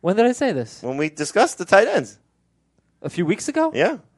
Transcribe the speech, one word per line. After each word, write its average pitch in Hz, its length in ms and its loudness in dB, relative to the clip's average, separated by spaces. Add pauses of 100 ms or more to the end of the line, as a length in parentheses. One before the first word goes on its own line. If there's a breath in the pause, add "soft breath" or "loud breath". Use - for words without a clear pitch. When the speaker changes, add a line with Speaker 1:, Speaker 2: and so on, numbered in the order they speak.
Speaker 1:
When 180 140 0
did 226 100 4
I 247 80 4
say 254 180 -2
this? 123 320 -6
Speaker 2:
When 131 140 -6
we 156 120 -2
discussed 151 480 0
the 180 80 -8
tight 202 220 4
ends. 262 320 -4 (840)
Speaker 1:
A 143 80 -10
few 170 160 -4
weeks 180 220 -4
ago? 311 260 0
Speaker 2:
Yeah. 202 240 0 (200)